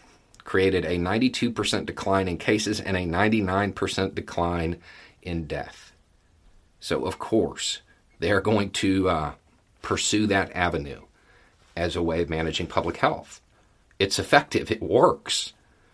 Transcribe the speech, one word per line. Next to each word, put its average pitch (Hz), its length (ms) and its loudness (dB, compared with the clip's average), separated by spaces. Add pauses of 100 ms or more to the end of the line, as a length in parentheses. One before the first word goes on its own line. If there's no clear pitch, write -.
(440)
created 95 420 2
a 87 120 0
ninety-two 117 540 0
percent 104 360 -2
decline 95 400 0
in 85 100 -2
cases 104 420 0
and 98 160 -2
a 90 100 0
ninety-nine 98 680 2
percent - 400 -2
decline 85 640 -2 (460)
in 82 220 -6
death. - 460 -10 (880)
So, 67 260 -4
of - 120 -6
course, - 640 -2 (380)
they 90 120 0
are 98 100 4
going 101 300 2
to, 95 380 2
uh, 78 220 0 (500)
pursue 104 460 0
that 98 280 0
avenue 82 460 -2 (760)
as 85 200 -2
a 87 80 0
way 82 180 0
of 78 80 -2
managing 80 380 -4
public 82 300 -2
health. - 440 -4 (560)
It's - 220 0
effective. - 500 2
It - 140 -2
works. - 680 2 (400)